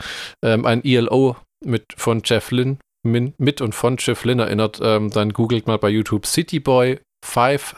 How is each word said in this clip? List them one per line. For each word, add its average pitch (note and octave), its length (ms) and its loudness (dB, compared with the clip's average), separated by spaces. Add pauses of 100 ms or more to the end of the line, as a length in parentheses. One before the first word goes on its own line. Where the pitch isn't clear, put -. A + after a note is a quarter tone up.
(440)
ähm, A2+ 220 2
an A#2+ 200 2
E B2+ 100 4
L A#2 140 2
O B2+ 260 2 (300)
mit, A#2 180 -2 (140)
von A#2 260 0
Jeff - 280 0
Lynne, C3 260 0 (280)
min-, A#2+ 320 0
mit C#3 220 0
und A2+ 160 -4
von B2 240 0
Jeff - 240 -2
Lynne A#2+ 200 2
erinnert, G#2+ 400 -2
ähm, G#2+ 260 2
dann G#2 240 0
googelt A2+ 340 0
mal A2 100 2
bei G#2 120 0
YouTube G#2+ 360 0
City D#3+ 340 -2
Boy B2+ 400 2 (260)
five C3 520 0